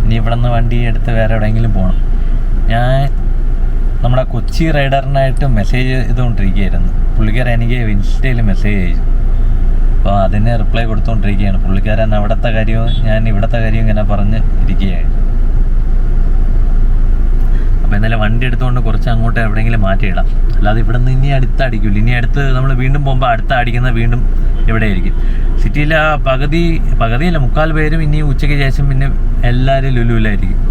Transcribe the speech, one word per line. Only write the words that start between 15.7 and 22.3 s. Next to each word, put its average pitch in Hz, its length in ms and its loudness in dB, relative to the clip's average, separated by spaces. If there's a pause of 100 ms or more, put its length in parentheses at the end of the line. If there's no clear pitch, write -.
അപ്പോൾ - 140 2
എന്തായാലും 110 280 0
വണ്ടി 110 240 0
എടുത്തുകൊണ്ട് 120 380 0
കുറച്ച് 107 260 0
അങ്ങോട്ട് 113 320 0
എവിടെയെങ്കിലും 110 420 0
മാറ്റിയിടാം. 92 400 0 (300)
അല്ലാതെ 107 260 0
ഇവിടെ 117 160 0
നിന്ന് 123 180 2
ഇനി 135 200 2
അടുത്ത് - 300 0
അടിക്കില്ല. 107 360 0
ഇനി 120 160 2
അടുത്ത് 139 240 0 (140)